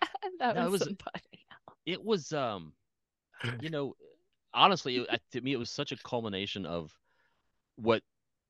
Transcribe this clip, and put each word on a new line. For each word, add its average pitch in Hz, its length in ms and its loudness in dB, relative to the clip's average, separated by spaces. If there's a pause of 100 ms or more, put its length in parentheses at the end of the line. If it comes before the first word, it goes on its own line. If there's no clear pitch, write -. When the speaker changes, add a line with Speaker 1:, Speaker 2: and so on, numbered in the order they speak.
Speaker 1:
<laughs> 370 360 -4
That 247 180 2
Speaker 2:
no, 240 100 2
it - 40 0
Speaker 1:
was - 20 0
Speaker 2:
was, 196 120 2
Speaker 1:
somebody - 640 -8
else. - 260 -20 (100)
Speaker 2:
it 180 180 -4
was, 202 280 0
um, 104 400 -2 (880)
you 160 100 -6
know, 143 240 -2 (580)
honestly, 143 460 6
it, 120 220 0 (120)
to 127 80 -4
me, 131 120 -2
it 135 60 0
was 117 120 -4
such - 220 -4
a 127 40 -6
culmination 101 680 -2
of 82 260 -4 (840)
what 113 260 4 (480)